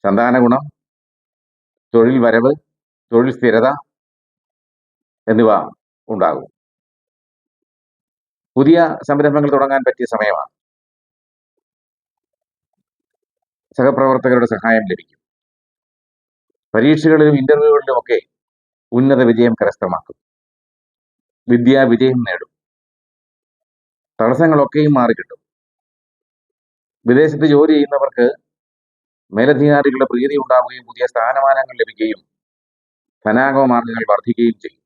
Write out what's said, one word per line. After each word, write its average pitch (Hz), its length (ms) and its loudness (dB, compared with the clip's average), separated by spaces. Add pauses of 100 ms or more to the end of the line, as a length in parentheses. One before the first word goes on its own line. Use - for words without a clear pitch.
സന്താന 117 360 0
ഗുണം, 123 240 0 (1300)
തൊഴിൽ 117 260 4
വരവ്, 117 320 2 (600)
തൊഴിൽ 120 200 0
സ്ഥിരത 113 360 0 (1600)
എന്നിവ 110 240 2 (580)
ഉണ്ടാകും. 80 380 -4 (2000)
പുതിയ 160 420 2 (100)
സംരംഭങ്ങൾ 147 440 0
തുടങ്ങാൻ 139 360 0
പറ്റിയ 127 180 -4
സമയമാണ്. 104 460 -6 (3250)
സഹപ്രവർത്തകരുടെ 127 680 0
സഹായം 113 360 -2
ലഭിക്കും. - 380 -12 (1500)
പരീക്ഷകളിലും 151 640 2
interview-കളിലുമൊക്കെ 143 840 0 (720)
ഉന്നത 127 320 2
വിജയം 117 300 2
കരസ്ഥമാക്കും. 98 600 -6 (1300)
വിദ്യാ 123 360 4
വിജയം 127 440 2
നേടും. 90 260 -12 (1700)
തടസ്സങ്ങളൊക്കെയും 147 720 0
മാറിക്കിട്ടും. 120 440 -2 (1700)
വിദേശത്ത് 143 400 2
ജോലി 151 280 4
ചെയ്യുന്നവർക്ക് 139 640 -2 (960)
മേലധികാരികളുടെ 139 720 0
പ്രീതി 127 300 -4
ഉണ്ടാവുകയും 127 500 -2
പുതിയ 120 200 -6
സ്ഥാനമാനങ്ങൾ 131 760 -2
ലഭിക്കുകയും 110 400 -6 (1040)
ധനാഗമ 131 400 0
മാർഗങ്ങൾ 117 460 -2
വർദ്ധിക്കുകയും 117 480 -2
ചെയ്യും. - 260 -18